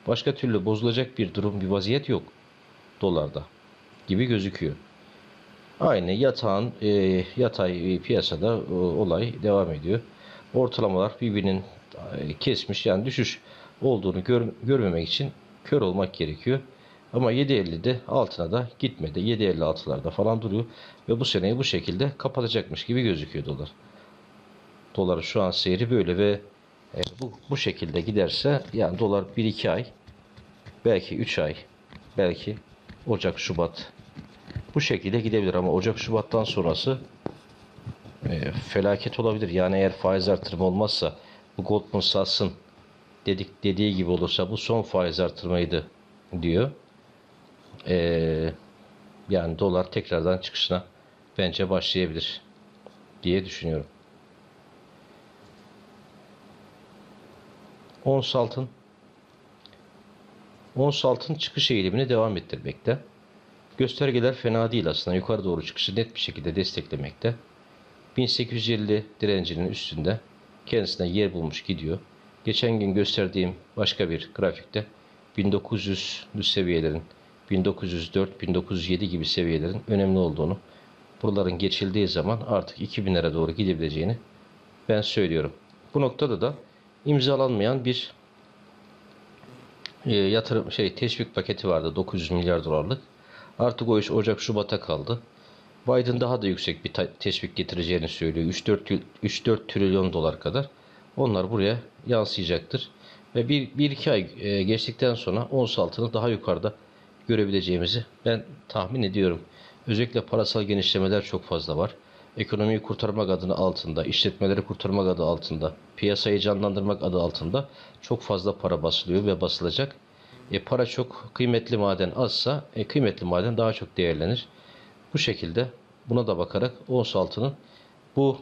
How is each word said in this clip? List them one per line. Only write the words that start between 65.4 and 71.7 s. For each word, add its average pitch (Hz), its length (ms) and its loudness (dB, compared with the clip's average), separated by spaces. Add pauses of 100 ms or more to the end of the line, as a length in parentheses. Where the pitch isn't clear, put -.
doğru 85 180 0
çıkışı - 340 -4
net 113 180 -2
bir - 60 -8
şekilde 82 360 -4
desteklemekte. 87 800 -2 (800)
Bin 127 100 4
sekiz 117 420 -2
yüz 113 120 2
elli 107 260 2 (140)
direncinin 90 480 0
üstünde 80 520 -4 (460)
kendisine 98 420 0
yer 95 240 2
bulmuş 82 300 -4
gidiyor. 80 360 -4 (460)